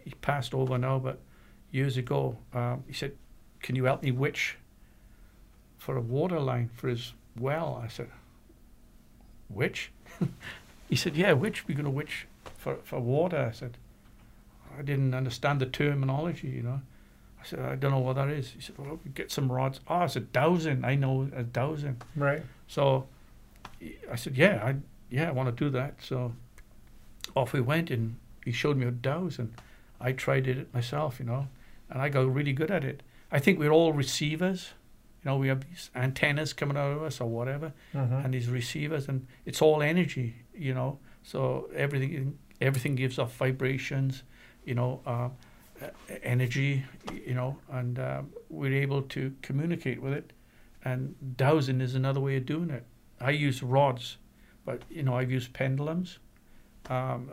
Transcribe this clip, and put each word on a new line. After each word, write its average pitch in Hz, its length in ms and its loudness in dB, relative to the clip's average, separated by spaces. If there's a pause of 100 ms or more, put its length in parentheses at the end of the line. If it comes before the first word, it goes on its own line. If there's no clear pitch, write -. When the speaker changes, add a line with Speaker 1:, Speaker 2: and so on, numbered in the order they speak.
Speaker 1:
he - 80 -12 (100)
passed 143 320 -2
over 131 240 2
now, 131 220 2
but 127 200 -4 (520)
years 135 260 0
ago, 131 400 0 (160)
um, 123 340 -2
he 143 60 -12
said, 143 200 -6 (480)
"Can 127 140 -2
you 127 100 2
help 135 180 2
me 135 80 2
witch - 460 0 (1200)
for - 200 -4
a 123 40 0
water 151 380 0
line 123 340 0
for - 160 -4
his 120 240 -4 (260)
well?" 139 440 -2
I 113 40 -6
said, 120 220 -10 (1400)
"Witch?" - 420 -2 (280)
<laughs> 151 80 2 (600)
He - 80 4
said, 147 180 0
"Yeah, 180 160 6
witch. 170 380 2
We're 135 80 -2
gonna 143 120 -2
witch - 380 -6 (300)
for, - 260 -6
for - 160 -6
water." 139 500 2
I 107 60 -6
said, 120 220 -12 (1000)
I 143 40 -10
didn't 135 320 2
understand 135 480 2
the 127 40 2
terminology, 143 840 0
you 127 140 -4
know. 123 180 -2 (600)
I - 40 -18
said, - 140 -8
"I 131 160 -4
don't 135 160 2
know 135 80 4
what 127 180 0
that 139 100 2
is." 143 240 -4
He - 80 -16
said, - 180 -14
"Well, 143 280 -8
we 139 60 -10
get - 200 -8
some 135 180 2
rods." 131 380 0
"Oh," 165 80 0
I 175 120 4
said, 120 260 -4
"Dowsing. 156 500 4
I 127 120 4
know 135 380 2
a 123 100 -4
dowsing." 139 580 -2 (160)
Speaker 2:
Right. 143 240 2 (260)
Speaker 1:
So 135 400 4 (1040)
I 120 60 -2
said, 135 180 -6
"Yeah, 160 260 6
I, 131 140 2 (340)
yeah, 156 200 0
I - 20 -2
wanna 127 220 0
do 147 160 2
that." 131 340 -2
So 123 300 -4 (1040)
off 127 160 2
we 143 80 4
went, 160 280 2
and 113 280 -2 (260)
he 123 80 -2
showed 147 240 2
me 127 100 2
a 123 60 0
dowsing. 131 640 -2 (480)
I 123 100 0
tried 135 360 2
it 131 260 -2
myself, 143 460 -2
you 123 60 -6
know, 135 220 -2 (420)
and 131 120 -4
I 147 80 2
got 131 240 4
really 143 180 2
good 156 180 0
at 170 140 2
it. 127 180 -6 (300)
I 147 80 2
think 185 200 6
we're 151 120 4
all 160 220 8
receivers. 156 800 0 (520)
You 139 60 -2
know, 139 80 2
we 135 120 2
have 135 200 0
these - 260 -16
antennas 143 560 2
coming 143 260 -2
out 143 160 2
of 151 100 -4
us 151 180 -6
or 117 80 -2
whatever, 135 420 -4 (220)
Speaker 2:
Mm-hmm. 135 320 0
Speaker 1:
and 127 80 0
these 120 160 0
receivers, 147 580 -2
and 135 200 -2 (180)
it's - 160 -6
all 151 220 10
energy, 147 500 2 (220)
you 139 180 -2
know. 131 240 -2 (240)
So 131 540 -2
everything, 139 640 -2 (200)
everything 139 360 2
gives 127 240 0
off 120 160 -2
vibrations, 135 880 0 (420)
you 127 80 -2
know, 123 320 0
uh, 123 240 -2 (500)
e-, - 440 -12
energy, 131 600 2 (280)
y-, - 160 -8
you 127 80 -2
know, 127 200 -2 (160)
and, 123 280 -4
uh, 131 240 -4 (260)
we're 147 240 -2
able 139 300 2
to 135 280 -4 (120)
communicate 143 580 -2
with 135 120 -2
it. - 200 -8 (500)
And 131 300 -2 (240)
dowsing 135 440 4
is 127 120 0
another 135 260 2
way 135 180 0
of 131 100 -2
doing 160 240 -2
it. 127 120 -6 (360)
I 123 100 0
use 147 320 2
rods, 131 560 2 (480)
but, 123 240 -4
you 160 140 -6
know, 131 100 4
I've 127 180 0
used 127 220 -2
pendulums, 147 640 -2 (720)
um, 127 440 -2